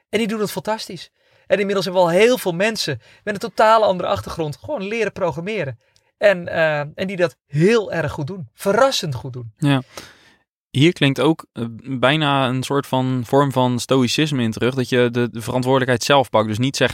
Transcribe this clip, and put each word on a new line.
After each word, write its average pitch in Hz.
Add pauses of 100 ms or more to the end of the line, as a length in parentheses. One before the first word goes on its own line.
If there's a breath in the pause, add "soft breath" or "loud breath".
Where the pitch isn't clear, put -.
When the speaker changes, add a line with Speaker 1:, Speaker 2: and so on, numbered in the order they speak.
Speaker 1:
En 208
die 226
doen 214
het 208
fantastisch. - (360)
En 180
inmiddels 196
hebben 180
we 170
al 170
heel 226
veel 185
mensen 180 (240 soft breath)
met 208
een 190
totaal 226
andere 190
achtergrond 160
gewoon 285
leren 208
programmeren. 170 (400)
En, 185
eh, 160
en 151
die 196
dat 170 (100)
heel 190
erg 160
goed 147
doen. 185
Verrassend 202
goed 123
doen. 120
Speaker 2:
Ja. 143 (880 loud breath)
Hier 151
klinkt 135
ook, 156
eh, 120 (200)
bijna 135
een 127
soort 139
van 131
vorm 139
van 123
stoïcisme 135
in 113
terug. 120
Dat 127
je 123
de, 120
de 117
verantwoordelijkheid 127
zelf 139
pakt. 110
Dus 107
niet 131
zeg, 127